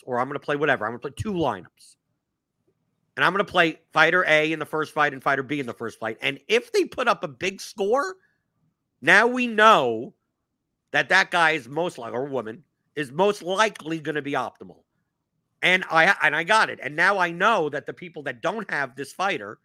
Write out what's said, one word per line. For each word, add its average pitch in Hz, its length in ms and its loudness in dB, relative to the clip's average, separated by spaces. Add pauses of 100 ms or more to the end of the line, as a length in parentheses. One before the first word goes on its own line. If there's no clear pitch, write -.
or 123 120 -4
I'm 127 120 0
gonna 143 100 -6
play 147 160 -4
whatever. 139 300 2
I'm 110 60 -2
gonna 120 80 -8
play 147 180 -10
two 214 160 -4
lineups. 120 640 -4 (1200)
And 139 80 2
I'm 170 80 4
gonna 196 100 0
play 170 380 2 (100)
fighter 165 360 4
A 156 260 4
in 156 60 -6
the 151 60 -8
first 156 280 -6
fight 147 180 0
and 135 100 -12
fighter 139 220 0
B 143 160 -6
in 135 60 -4
the 117 80 -8
first 113 260 -10
fight. 110 220 -6
And 139 260 -4
if 220 240 0
they 392 140 2
put 247 240 -4
up 196 160 0
a - 20 -6
big 180 320 -8
score, 269 560 -4 (840)
now 190 260 6
we 247 180 -2
know 190 680 4 (760)
that 143 180 0
that 185 220 4
guy 165 200 4
is 143 160 -4
most 160 300 -6
li-, 117 120 -12
or 120 180 -6
woman, 120 360 -6 (320)
is 147 160 -6
most 196 320 0
likely 170 560 -2
gonna 147 220 -6
be 139 100 -8
optimal. 104 520 -8 (800)
And 180 300 2
I, 165 320 4
and 151 100 2
I 160 120 -4
got 208 240 2
it. 113 120 -12
And 135 140 -10
now 185 220 2
I 175 140 0
know 180 360 2
that 139 180 -8
the 151 80 -10
people 165 300 -16
that 127 180 -10
don't 196 300 -6
have 143 240 -6
this 135 160 -10
fighter, 143 540 -6